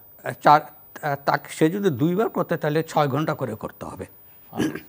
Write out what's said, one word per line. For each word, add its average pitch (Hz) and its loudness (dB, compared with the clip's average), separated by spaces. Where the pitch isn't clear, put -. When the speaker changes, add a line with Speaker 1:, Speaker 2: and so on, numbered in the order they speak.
Speaker 1:
চার, 151 8
আহ, - -8
তাকে, - 0
সে 160 2
যদি 196 0
দুইবার 170 0
করতে, 170 -2
তাহলে 156 0
ছয় 160 2
ঘন্টা 151 0
করে 117 -6
করতে - -12
হবে। 95 -12
Speaker 2:
আচ্ছা। - -2